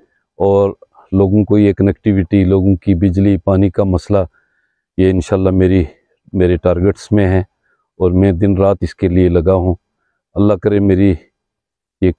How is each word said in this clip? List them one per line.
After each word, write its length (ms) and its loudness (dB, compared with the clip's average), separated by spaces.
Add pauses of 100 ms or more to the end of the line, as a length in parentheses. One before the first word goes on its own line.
(380)
और 400 0 (360)
लोगों 300 0
को 140 0
ये 140 2
connectivity, 720 -2
लोगों 320 0
की 180 -2
बिजली 420 0
पानी 340 0
का 140 -2
मसला, 440 -2 (720)
ये 120 2
इंशाल्लाह 420 -2
मेरी, 360 2 (460)
मेरे 220 0
targets 560 -2
में 140 2
है 200 0 (540)
और 120 0
मैं 260 2
दिन 200 0
रात 240 0
इसके 260 -6
लिए 200 2
लगा 240 0
हूँ। 240 0 (600)
अल्लाह 200 0
करे 240 0
मेरी 380 2 (840)
ये 160 0